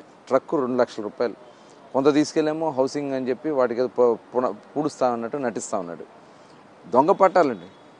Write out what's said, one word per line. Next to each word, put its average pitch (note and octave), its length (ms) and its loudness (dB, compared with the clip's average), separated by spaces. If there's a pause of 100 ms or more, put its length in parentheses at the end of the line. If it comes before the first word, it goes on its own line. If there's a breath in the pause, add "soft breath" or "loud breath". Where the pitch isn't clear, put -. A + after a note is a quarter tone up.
(280)
ట్రక్ C3 260 0
రెండు B2+ 260 0
లక్షల A#2 220 -2
రూపాయలు. G#2 500 -6 (400 loud breath)
కొంత C#3 220 4
తీసుకెళ్ళేమో D3+ 560 0
హౌసింగ్ C3+ 420 -2
అని C3 160 -4
చెప్పి C3 220 -4
వాటికి B2 300 0
ఏదో B2+ 80 0
పు-, A#2+ 300 2 (180)
పున-, B2 180 0 (220)
పూడుస్తా C#3 340 -2
ఉన్నట్టు A#2 260 -6
నటిస్తా A#2 420 -4
ఉన్నాడు. E2+ 260 -10 (840 loud breath)
దొంగ C3+ 200 6
పట్టాలండి. E3 560 2 (340)